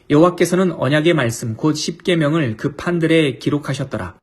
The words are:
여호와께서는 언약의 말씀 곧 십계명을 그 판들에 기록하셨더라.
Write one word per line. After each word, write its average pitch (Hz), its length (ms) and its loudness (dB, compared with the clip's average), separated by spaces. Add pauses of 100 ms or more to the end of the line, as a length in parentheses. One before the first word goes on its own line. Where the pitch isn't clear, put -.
여호와께서는 175 600 4
언약의 151 420 2
말씀 117 420 -2
곧 156 180 0
십계명을 156 840 -2
그 143 200 -6
판들에 160 640 0
기록하셨더라. 139 840 -6